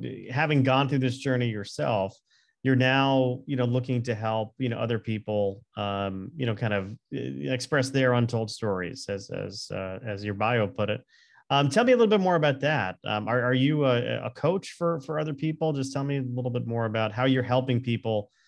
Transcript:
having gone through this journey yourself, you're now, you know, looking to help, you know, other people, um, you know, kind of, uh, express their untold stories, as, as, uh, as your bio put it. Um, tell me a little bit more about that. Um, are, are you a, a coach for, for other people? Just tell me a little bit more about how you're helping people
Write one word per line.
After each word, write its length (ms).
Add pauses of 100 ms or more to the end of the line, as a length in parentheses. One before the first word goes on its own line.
(320)
having 320
gone 240
through 120
this 180
journey 320
yourself, 680 (460)
you're 120
now, 720
you 100
know, 100
looking 380
to 120
help, 420
you 120
know, 80
other 200
people, 640 (120)
um, 600
you 100
know, 100
kind 180
of, 180
uh, 640
express 360
their 240
untold 360
stories, 600
as, 200
as, 420
uh, 340
as 180
your 120
bio 320
put 220
it. 120 (480)
Um, 180
tell 160
me 80
a 60
little 120
bit 120
more 140
about 260
that. 420
Um, 240
are, 160
are 100
you 300
a, 440
a 20
coach 480
for, 240
for 180
other 140
people? 400
Just 180
tell 140
me 140
a 40
little 260
bit 160
more 200
about 260
how 140
you're 180
helping 380
people 500 (160)